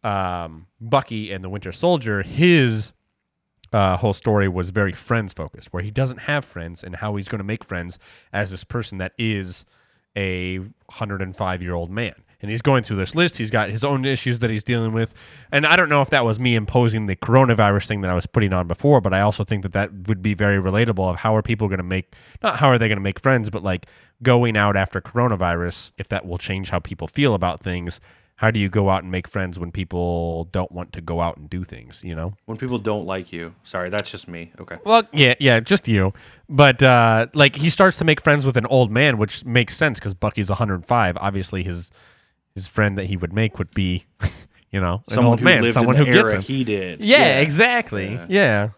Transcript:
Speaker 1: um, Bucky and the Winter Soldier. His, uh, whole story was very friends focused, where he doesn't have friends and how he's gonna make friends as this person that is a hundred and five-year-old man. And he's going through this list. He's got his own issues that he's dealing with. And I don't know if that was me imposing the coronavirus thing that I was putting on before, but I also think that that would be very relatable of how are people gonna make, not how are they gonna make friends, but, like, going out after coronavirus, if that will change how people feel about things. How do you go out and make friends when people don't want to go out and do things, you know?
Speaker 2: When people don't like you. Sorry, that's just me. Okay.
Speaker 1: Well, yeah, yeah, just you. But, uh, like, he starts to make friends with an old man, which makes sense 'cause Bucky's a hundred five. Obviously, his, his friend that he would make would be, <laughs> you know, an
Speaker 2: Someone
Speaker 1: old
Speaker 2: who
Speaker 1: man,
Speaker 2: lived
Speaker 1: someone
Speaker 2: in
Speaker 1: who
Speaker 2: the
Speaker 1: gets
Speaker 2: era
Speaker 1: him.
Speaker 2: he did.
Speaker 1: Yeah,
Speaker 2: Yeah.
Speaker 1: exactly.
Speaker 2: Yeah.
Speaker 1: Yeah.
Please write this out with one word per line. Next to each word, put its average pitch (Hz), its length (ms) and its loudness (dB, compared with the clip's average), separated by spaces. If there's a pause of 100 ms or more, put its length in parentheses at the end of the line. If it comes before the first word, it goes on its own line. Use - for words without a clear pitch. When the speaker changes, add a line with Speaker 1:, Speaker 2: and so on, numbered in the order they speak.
Speaker 1:
um, 90 600 -6 (140)
Bucky 113 520 -2
and 92 120 -10
the 92 40 -10
Winter 95 240 -10
Soldier. 117 500 -2
His, 135 720 2 (800)
uh, 98 240 2
whole 104 160 0
story 104 360 0
was 90 220 -4
very 98 220 -2
friends 107 420 -4
focused, - 380 -14
where 107 100 -6
he 104 80 -8
doesn't 127 320 -4
have 147 220 -4
friends 85 380 -14
and 90 140 -14
how 104 200 -6
he's 98 120 -8
gonna 104 160 -8
make 107 200 -8
friends 87 340 -10 (340)
as 101 180 -4
this 92 140 -12
person 110 340 -8
that 92 200 -6
is 101 460 -4 (520)
a 92 440 -4 (300)
hundred 101 320 -8
and 92 140 -10
five-year-old 87 540 -6
man. 107 240 -6 (280)
And 101 80 -8
he's 113 100 -4
going 131 220 4
through 110 140 -4
this 95 180 -4
list. 170 240 0
He's 110 140 -4
got 107 180 0
his 110 140 -6
own 139 200 0
issues 127 360 -2
that 117 100 0
he's 107 140 -4
dealing 117 280 -2
with. 113 220 -2 (380)
And 143 120 2
I 156 120 6
don't 180 120 4
know 147 140 4
if 135 80 0
that 135 140 4
was 113 160 0
me 123 160 2
imposing 110 500 0
the 95 80 -2
coronavirus 110 720 4
thing 104 140 -4
that 95 100 -2
I 90 40 2
was 90 120 0
putting 104 260 0
on 90 140 0
before, 135 340 2
but 95 140 0
I 95 60 4
also 104 240 2
think 101 180 -4
that 95 120 -6
that 95 340 -4
would 98 140 0
be 104 120 0
very 101 260 2
relatable 95 480 0
of 87 120 -2
how 110 160 2
are 107 60 2
people 107 260 -2
gonna 92 160 -4
make, 92 300 -6 (280)
not 110 140 -2
how 143 120 2
are 123 100 6
they 113 100 2
gonna 104 120 -2
make 98 200 -4
friends, 123 280 2
but, 98 140 -8
like, 92 240 -4 (380)
going 120 320 4
out 104 200 4
after 95 240 -2
coronavirus, 90 960 -2
if - 100 -10
that - 180 -6
will 87 100 -8
change 95 340 -8
how 90 100 -2
people - 260 -12
feel 139 260 2
about 90 300 -2
things. 87 380 -6 (360)
How 110 140 2
do 113 80 0
you 101 100 2
go 98 220 2
out 95 140 0
and 92 80 -10
make 90 160 -6
friends 90 320 -6
when 85 100 -8
people 85 800 -4
don't 92 220 -4
want 90 220 -12
to 95 60 -12
go 85 200 -4
out 85 160 -4
and 73 120 -20
do 90 140 -8
things, - 400 -18
you 90 140 -10
know? 87 180 -6 (120)
Speaker 2:
When 110 120 -12
people 123 200 -4
don't 104 280 -4
like 95 260 -8
you. 85 300 -12
Sorry, 90 260 -8
that's 101 220 -4
just - 160 -16
me. 85 240 -14 (100)
Okay. 82 240 -18
Speaker 1:
Well, 220 280 4
yeah, 135 260 6
yeah, 123 220 4
just 185 260 0
you. 98 260 2 (360)
But, 139 340 6
uh, 117 520 6
like, 143 200 4
he 151 160 0
starts 190 280 4
to - 60 -2
make 151 160 2
friends 147 240 2
with 131 120 2
an 117 100 0
old 123 240 4
man, 127 260 2
which 104 280 -4
makes 120 320 0
sense 143 240 -2
'cause 98 140 -6
Bucky's 101 360 -4
a 95 60 -2
hundred 98 300 -2
five. 101 340 2
Obviously, 98 420 -4
his, 87 300 -8 (600)
his 95 120 -10
friend 101 320 0
that 98 80 -4
he 98 100 -2
would 85 160 -4
make 107 280 -2
would 87 140 -8
be, 90 300 -2 (160)
<laughs> - 520 -8
you 98 80 -2
know, 92 280 -2
an - 60 -8
Speaker 2:
Someone 120 180 6
Speaker 1:
old 117 80 4
Speaker 2:
who 117 40 -4
Speaker 1:
man, 151 180 6
Speaker 2:
lived 117 120 2
Speaker 1:
someone 123 200 4
Speaker 2:
in 143 100 6
Speaker 1:
who 127 80 2
Speaker 2:
the 120 60 8
Speaker 1:
gets 110 140 4
Speaker 2:
era 104 60 0
Speaker 1:
him. 95 40 -4
Speaker 2:
he 135 220 -2
did. 95 360 -4
Speaker 1:
Yeah, 220 180 6
Speaker 2:
Yeah. 151 220 4
Speaker 1:
exactly. 151 760 0
Speaker 2:
Yeah. 120 140 -10
Speaker 1:
Yeah. 117 500 2